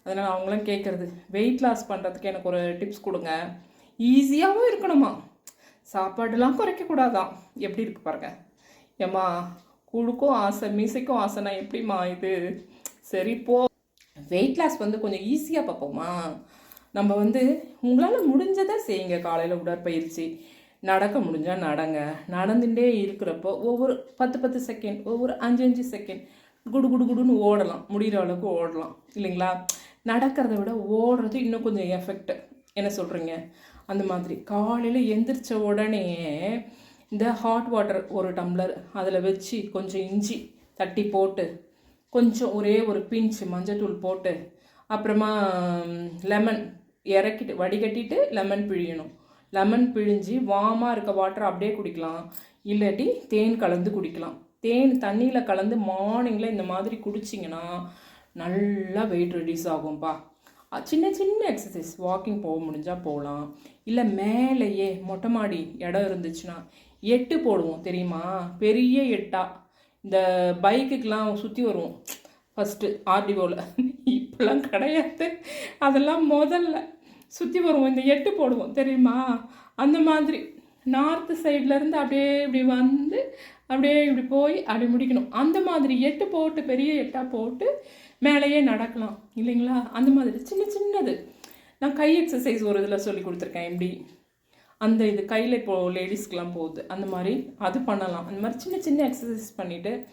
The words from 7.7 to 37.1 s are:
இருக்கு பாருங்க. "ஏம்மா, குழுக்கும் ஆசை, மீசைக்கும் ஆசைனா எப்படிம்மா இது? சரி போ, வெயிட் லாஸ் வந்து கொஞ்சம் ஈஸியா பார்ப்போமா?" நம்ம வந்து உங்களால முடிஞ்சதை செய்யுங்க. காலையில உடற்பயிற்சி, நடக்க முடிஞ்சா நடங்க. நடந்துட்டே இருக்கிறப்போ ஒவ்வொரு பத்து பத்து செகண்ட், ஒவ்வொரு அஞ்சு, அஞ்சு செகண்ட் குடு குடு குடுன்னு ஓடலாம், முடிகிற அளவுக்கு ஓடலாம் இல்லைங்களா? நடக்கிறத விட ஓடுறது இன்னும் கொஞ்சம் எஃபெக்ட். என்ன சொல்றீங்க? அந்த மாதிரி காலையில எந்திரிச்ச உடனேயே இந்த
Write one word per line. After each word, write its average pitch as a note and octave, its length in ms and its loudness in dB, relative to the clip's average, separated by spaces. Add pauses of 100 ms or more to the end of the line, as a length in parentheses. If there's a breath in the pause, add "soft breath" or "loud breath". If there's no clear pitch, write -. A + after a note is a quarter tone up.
இருக்கு - 200 -8
பாருங்க. D3 340 -8 (600 soft breath)
"ஏம்மா, F3+ 600 -2 (280 soft breath)
குழுக்கும் B3 500 0
ஆசை, G#3 500 0
மீசைக்கும் B3 440 0
ஆசைனா G3+ 240 -4 (100)
எப்படிம்மா G3+ 480 -4
இது? F3+ 580 -4 (320 loud breath)
சரி G3 360 -4
போ, B3 300 2 (640)
வெயிட் G3 280 2
லாஸ் D#4+ 220 0
வந்து G#3+ 220 -2
கொஞ்சம் G3 200 -2
ஈஸியா D4+ 500 -2
பார்ப்போமா?" E3 400 -6 (840 loud breath)
நம்ம G3+ 220 2
வந்து A3+ 540 2 (140)
உங்களால B3+ 300 6 (240)
முடிஞ்சதை G4 380 2 (120)
செய்யுங்க. F3+ 340 -2
காலையில E3+ 380 -2
உடற்பயிற்சி, E3 880 -6 (340 loud breath)
நடக்க F#3+ 380 2
முடிஞ்சா E3+ 400 -2
நடங்க. D#3 540 -2 (180)
நடந்துட்டே A3+ 560 2
இருக்கிறப்போ G3+ 560 0
ஒவ்வொரு A#3+ 760 -2
பத்து B3+ 220 0
பத்து B3+ 280 -2
செகண்ட், G#3 360 -8
ஒவ்வொரு A#3+ 360 -2
அஞ்சு, A#3+ 260 2
அஞ்சு B3 260 4
செகண்ட் G3+ 360 -12 (440 loud breath)
குடு B3+ 180 2
குடு B3 160 4
குடுன்னு B3 320 2
ஓடலாம், G#3 520 2
முடிகிற G#3 280 -2
அளவுக்கு F3+ 320 -2
ஓடலாம் E3 460 -4 (200)
இல்லைங்களா? F#3 340 -2 (560 loud breath)
நடக்கிறத B3 500 0
விட G3+ 180 -2
ஓடுறது A3 600 0
இன்னும் A#3 280 -2
கொஞ்சம் G3+ 240 -2
எஃபெக்ட். F3+ 540 -6 (320)
என்ன G3+ 240 -2
சொல்றீங்க? E3 560 -6 (340 loud breath)
அந்த G3 180 -2
மாதிரி F3+ 380 -4
காலையில A#3 760 0
எந்திரிச்ச B3 380 -2
உடனேயே G#3 1120 -2 (440 loud breath)
இந்த A3 240 0